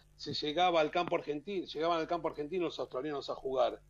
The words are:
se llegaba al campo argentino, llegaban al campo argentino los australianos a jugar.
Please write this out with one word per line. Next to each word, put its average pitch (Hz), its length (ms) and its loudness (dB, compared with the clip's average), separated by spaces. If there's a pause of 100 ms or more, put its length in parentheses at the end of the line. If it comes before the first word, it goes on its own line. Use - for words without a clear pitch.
(160)
se 147 180 -6
llegaba 165 460 4
al 151 100 4
campo 175 240 0
argentino, 156 520 -2
llegaban 165 340 2
al 156 80 -2
campo 165 200 0
argentino 151 360 -2
los 147 160 -2
australianos 139 500 -4
a 123 60 -4
jugar. 120 540 0